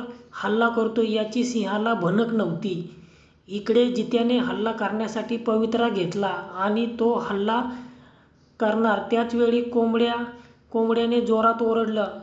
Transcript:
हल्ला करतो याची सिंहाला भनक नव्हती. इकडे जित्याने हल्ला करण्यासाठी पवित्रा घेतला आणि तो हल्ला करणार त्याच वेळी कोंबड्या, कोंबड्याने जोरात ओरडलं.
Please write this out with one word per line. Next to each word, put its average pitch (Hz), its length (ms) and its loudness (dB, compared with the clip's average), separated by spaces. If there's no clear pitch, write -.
हल्ला 220 360 2
करतो 226 340 0
याची 214 420 0
सिंहाला 220 500 0
भनक 202 400 2
नव्हती. 175 600 -2
इकडे 226 440 2
जित्याने 240 460 0
हल्ला 226 340 -2
करण्यासाठी 220 640 -4
पवित्रा 226 520 0
घेतला 190 460 -2
आणि 214 300 0
तो 233 280 0
हल्ला 208 500 -2
करणार 214 380 2
त्याच 233 240 0
वेळी 240 280 4
कोंबड्या, 233 520 2
कोंबड्याने 233 480 2
जोरात 226 420 2
ओरडलं. 220 440 0